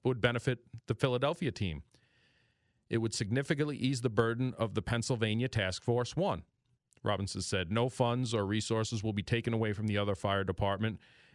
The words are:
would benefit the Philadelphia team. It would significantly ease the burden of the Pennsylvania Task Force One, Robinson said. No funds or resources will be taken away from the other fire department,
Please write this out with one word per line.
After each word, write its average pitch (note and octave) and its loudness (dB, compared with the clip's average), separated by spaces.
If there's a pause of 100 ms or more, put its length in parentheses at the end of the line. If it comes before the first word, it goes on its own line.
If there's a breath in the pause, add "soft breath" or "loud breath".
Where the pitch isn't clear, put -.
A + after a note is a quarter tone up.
would B2 2
benefit A#2+ 2 (260)
the A#2 0
Philadelphia C3+ 0
team. D#2+ -4 (1040 soft breath)
It - 2
would A2+ 0
significantly C#3 0
ease B2+ 0
the B2 0
burden A#2 2
of G#2 0
the G#2+ 0
Pennsylvania A#2 0
Task F#2+ -2
Force A#2+ 0
One, C#3+ -2 (640)
Robinson G2 -2
said. F#2 -2
No A#2 2
funds A#2+ 0
or G#2+ 0
resources A2 0
will G#2+ -2
be G2+ -2
taken A#2 0
away A2 2
from G#2+ -4
the G2+ 2
other G2+ 2
fire G2 0
department, G2 0 (360 loud breath)